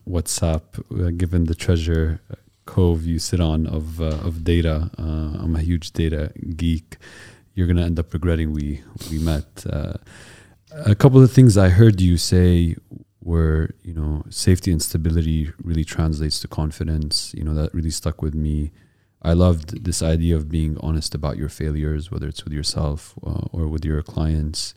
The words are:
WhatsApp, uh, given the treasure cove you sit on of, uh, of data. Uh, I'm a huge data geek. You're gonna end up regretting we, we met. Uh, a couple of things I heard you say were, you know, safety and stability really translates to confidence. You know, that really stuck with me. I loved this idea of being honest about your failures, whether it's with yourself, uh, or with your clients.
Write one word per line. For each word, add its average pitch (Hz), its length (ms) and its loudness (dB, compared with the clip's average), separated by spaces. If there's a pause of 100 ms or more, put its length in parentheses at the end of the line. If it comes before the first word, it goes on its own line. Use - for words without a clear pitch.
WhatsApp, 85 540 -2 (280)
uh, 87 200 -2
given 85 340 0
the 82 100 0
treasure 80 640 0 (460)
cove 85 400 2
you 82 120 -2
sit 87 220 -2
on 80 260 0
of, 80 340 -6
uh, 78 220 -4
of 82 220 -6
data. 82 540 2
Uh, 78 440 -6
I'm 80 140 -2
a 80 40 -2
huge 82 320 -2
data 78 400 -2 (240)
geek. 82 420 -2 (560)
You're 92 120 0
gonna 87 200 2
end 85 120 -2
up 82 140 -4
regretting 80 400 0
we, 73 300 -6 (280)
we 80 80 -4
met. 78 500 -4
Uh, 76 260 -6 (880)
a 104 100 4
couple 131 280 8
of 127 100 8
things 123 240 8
I 95 140 6
heard 101 300 6
you 87 180 4
say 87 580 4 (460)
were, 80 480 0 (120)
you 85 120 -12
know, 76 340 -4
safety - 420 2
and 80 120 2
stability 80 680 0 (120)
really 80 220 -2
translates 78 560 -2
to - 80 -12
confidence. 78 880 -4
You - 80 -6
know, 76 100 -2
that 76 180 -2
really 80 180 -4
stuck - 300 -6
with 78 140 -4
me. 76 380 -2 (500)
I 82 100 0
loved 85 520 2
this 85 180 -4
idea 82 340 2
of 76 140 -4
being 78 300 -2
honest 78 340 -4
about 71 240 -4
your 76 100 -6
failures, 76 640 -4
whether 78 180 -8
it's - 160 -12
with 76 80 -10
yourself, 73 640 -6 (120)
uh, - 240 -6
or 82 160 -4
with 78 180 -4
your 76 180 -2
clients. 78 760 -4